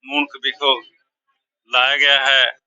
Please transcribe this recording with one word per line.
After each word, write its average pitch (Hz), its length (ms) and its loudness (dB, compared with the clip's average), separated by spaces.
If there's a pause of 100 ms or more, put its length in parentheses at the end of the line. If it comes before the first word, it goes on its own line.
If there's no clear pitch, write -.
ਮੂਨਕ 143 320 -6
ਵਿਖੇ 135 580 -4 (720)
ਲਾਇਆ 127 280 0
ਗਿਆ 139 300 2
ਹੈ 131 400 0